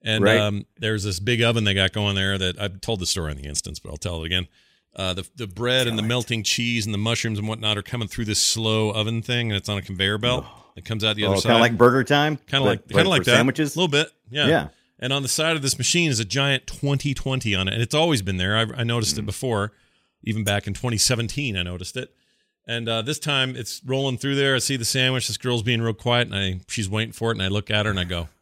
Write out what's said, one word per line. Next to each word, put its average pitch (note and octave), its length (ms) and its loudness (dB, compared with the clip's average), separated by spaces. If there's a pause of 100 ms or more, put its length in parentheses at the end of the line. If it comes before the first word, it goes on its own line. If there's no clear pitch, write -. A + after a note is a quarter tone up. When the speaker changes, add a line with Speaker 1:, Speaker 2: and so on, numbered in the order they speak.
Speaker 1:
And, G#2+ 200 0
Speaker 2:
Right. A2 140 6
Speaker 1:
um, G#2 300 0 (100)
there's G#2+ 260 -2
this F#2+ 160 -2
big A2+ 220 0
oven A#2 220 4
they G2+ 100 2
got F#2+ 180 2
going G2+ 240 0
there G2 220 0
that F#2 240 -2
I've G2+ 200 -6
told A2+ 180 -2
the F#2 80 -4
story D#2+ 240 -2
in C#2 100 -6
the C#2+ 60 -10
instance, D2 320 -6
but - 100 -18
I'll D2+ 80 -12
tell E2+ 240 -6
it D#2+ 60 -8
again. F2 200 -2 (480)
Uh, F#2 200 -4
the, F2+ 200 -10
the A2+ 120 -8
bread A#2+ 400 0
and A2+ 100 -2
the G#2+ 60 0
Speaker 2:
Tell - 20 0
it. A2 40 0
Speaker 1:
melting A#2 340 0
cheese A#2 420 0
and G#2+ 80 -4
the G2+ 60 -2
mushrooms A2+ 400 -2
and G#2+ 80 -4
whatnot G#2+ 280 -2
are G#2 60 -2
coming A2+ 260 -6
through A#2 180 -4
this G#2 140 0
slow A2 520 2
oven A2 320 -2
thing, A#2+ 280 -2
and G2+ 60 0
it's G2 120 -4
on G#2 100 -2
a - 20 -8
conveyor F#2+ 380 0
belt. B2 280 0
Speaker 2:
Oh. - 180 -20 (100)
Speaker 1:
It F2 100 -16
comes G#2+ 180 -4
out G#2+ 120 2
the G#2+ 100 0
Speaker 2:
Oh, F#2+ 80 4
Speaker 1:
other G2 80 2
Speaker 2:
kinda A#2 140 4
Speaker 1:
side. A#2 60 8
Speaker 2:
like A#2 180 4
Burger B2+ 240 8
Time? D3 420 2
Speaker 1:
Kinda C#3 140 0
Speaker 2:
But, C3+ 100 2
Speaker 1:
like, G2+ 140 0
Speaker 2:
but - 60 -20
Speaker 1:
kinda - 160 4
Speaker 2:
for F#3+ 40 4
Speaker 1:
like F3 140 4
that. A#2+ 140 4
Speaker 2:
sandwiches? C#3+ 380 2
Speaker 1:
A D#3+ 40 -4
little F#3 120 4
bit, D3 200 2 (180)
yeah. D3 180 0
Speaker 2:
Yeah. C3 200 2 (320)
Speaker 1:
And B2+ 120 -4
on C#3 120 -2
the B2+ 40 -4
side D#3+ 280 0
of D3 80 -4
this C3+ 160 0
machine E3 320 2
is A2+ 80 0
a A#2 60 0
giant C3+ 420 0
twenty C#3+ 480 -2
twenty A#2+ 400 -2
on F#2+ 120 0
it, G2 60 -2
and A2+ 80 -2
it's A#2+ 140 -2
always D#3 260 2
been F#2 160 -2
there. F#2+ 180 0
I, A2 60 2 (200)
I - 20 0
noticed A#2 340 0
it G#2+ 60 -6
Speaker 2:
Mm. - 20 -4
Speaker 1:
before, G#2+ 480 -2 (500)
even G#2+ 220 -2
back G2+ 220 0
in G2 60 -4
twenty A#2 240 -2
seventeen, A#2 600 0
I F2+ 60 -2
noticed F2+ 340 -8
it. - 160 -10 (520)
And, A#2 240 -6
uh, A2+ 120 -2
this D3 180 -4
time C3 380 -2
it's - 280 -10
rolling C3 320 -2
through C#3 180 -2
there. C#3 200 4
I B2 40 2
see C#3 180 0
the A2+ 80 -4
sandwich. B2+ 420 2
This G#2+ 100 -4
girl's B2 260 0
being A#2 180 2
real A2+ 120 0
quiet, A#2+ 340 2
and G2+ 80 -8
I, F#2+ 240 -2 (100)
she's G2+ 200 -4
waiting A2 240 -2
for A2+ 180 -2
it, A2+ 40 0
and - 80 -4
I F#2+ 60 0
look G2+ 220 -2
at G#2+ 140 2
her A2 40 0
and F#2+ 100 0
I F2+ 60 0
go E2+ 220 -4 (140)